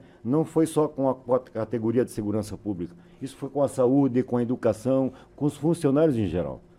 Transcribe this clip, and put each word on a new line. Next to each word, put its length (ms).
Não 220
foi 220
só 200
com 220
a, 60
com 200
a 60
categoria 640
de 80
segurança 440
pública. 380
Isso 140
foi 140
com 120
a 60
saúde, 540
com 140
a 60
educação, 720
com 120
os 100
funcionários 600
em 100
geral, 360